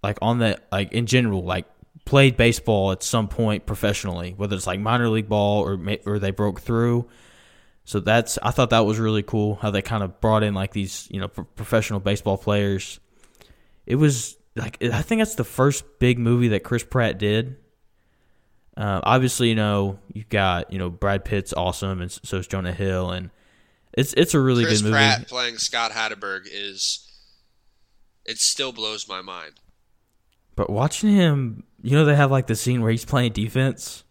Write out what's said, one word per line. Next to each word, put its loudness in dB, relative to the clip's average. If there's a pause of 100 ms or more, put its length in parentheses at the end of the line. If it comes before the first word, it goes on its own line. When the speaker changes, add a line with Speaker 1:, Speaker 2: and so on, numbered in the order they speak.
Speaker 1:
like, -4
on 0
the, 0 (120)
like, -4
in -2
general, 2
like, -4 (380)
played 6
baseball 2
at -4
some 0
point -2
professionally, -4
whether -4
it's, -6
like, -4
minor 0
league 0
ball 2
or -2
ma-, -4
or -2
they -2
broke -2
through. 0 (760)
So -4
that's, 0
I 0
thought 2
that 4
was 2
really 0
cool 0
how -2
they 0
kind -4
of -8
brought 4
in, 0
like, -4
these, -6
you -6
know, -6
pro-, -10
professional -2
baseball 0
players. -2 (840)
It 0
was 2 (200)
like, -8
I 0
think 0
that's 0
the -2
first 0 (140)
big 4
movie 2
that 0
Chris -2
Pratt 0
did. 0 (1200)
Uh, -2
obviously, 4
you 2
know, 0 (140)
you've -12
got, 0
you -6
know, -4
Brad -2
Pitt's -4
awesome, -2
and -8
s-, -16
so -6
is -6
Jonah -4
Hill, -2
and -8 (640)
it's, 0
it's 2
a 4
really 4
Speaker 2:
Chris 2
Speaker 1:
good 2
movie. 2
Speaker 2:
Pratt 4
playing -6
Scott -2
Hatteberg -6
is, -8 (1160)
it -10
still -2
blows -8
my -10
mind. -16 (960)
Speaker 1:
But -2
watching 0
him, 4 (200)
you -2
know, 6
they 6
have, 6
like, 2
the 0
scene 0
where 2
he's 0
playing 2
defense. -2